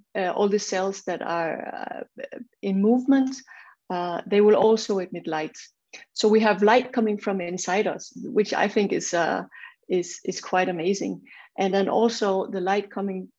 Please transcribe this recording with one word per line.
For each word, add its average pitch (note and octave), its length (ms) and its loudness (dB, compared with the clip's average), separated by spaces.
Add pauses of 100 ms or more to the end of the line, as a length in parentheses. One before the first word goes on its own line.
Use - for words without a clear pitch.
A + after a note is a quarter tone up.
(160)
uh, F#3 140 0
all G#3 180 2
the G3+ 100 2
cells F#3+ 440 -4
that F3 200 -6
are, - 840 -6 (120)
uh, - 220 -14 (240)
in G3 180 0
movement, C4 560 4 (540)
uh, F3 360 -4
they G3+ 140 4
will G#3 160 8
also A3 420 2
emit F3+ 280 -8
light. D#3 300 -6 (580)
So - 140 0
we G#3+ 120 6
have G#3 220 4
light B3 300 6
coming G#3+ 260 0
from G3 220 -4
inside F#3 460 -2
us, - 300 -6
which - 380 -2
I - 140 2
think G3+ 240 0
is, E3 200 -4
uh, E3+ 320 0 (440)
is, F3+ 360 -4
is F#3 160 -6
quite F#3 280 0
amazing. F#3 540 -2 (360)
And F#3+ 160 0
then G3 140 2
also G#3+ 580 0
the G3 140 -6
light G3 300 -2
coming F#3+ 380 -8 (100)